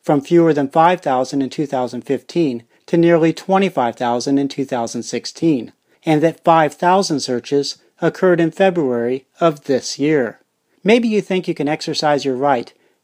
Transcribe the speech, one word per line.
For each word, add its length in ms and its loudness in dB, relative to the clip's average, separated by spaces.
from 200 0
fewer 320 2
than 160 -2
five 320 2
thousand 420 -2
in 80 -6
two 160 -6
thousand 360 -6
fifteen 600 -4
to 100 -2
nearly 360 4
twenty-five 640 -2
thousand 420 -2
in 80 -2
two 200 -6
thousand 360 -6
sixteen, 720 -4
and 180 2
that 220 -2
five 300 4
thousand 440 0
searches 600 -4
occurred 380 2
in 140 0
February 760 0
of 240 0
this 340 -2
year. 420 0
Maybe 240 2
you 120 0
think 280 -4
you 60 -2
can 140 -4
exercise 560 -2
your 120 -2
right, 360 -2